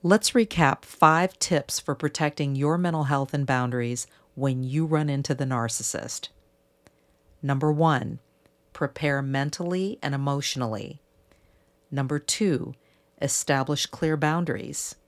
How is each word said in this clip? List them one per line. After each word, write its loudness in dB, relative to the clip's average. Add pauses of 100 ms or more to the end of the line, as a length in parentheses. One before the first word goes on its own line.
Let's 4
recap 4
five 4
tips 0
for -4
protecting -2
your 2
mental 0
health 0
and 0
boundaries 0 (300)
when -2
you 0
run 2
into 0
the -2
narcissist. -4 (1120)
Number 2
one, 2 (520)
prepare -2
mentally -2
and -2
emotionally. -4 (880)
Number -2
two, 0 (440)
establish 0
clear -2
boundaries. -2 (140)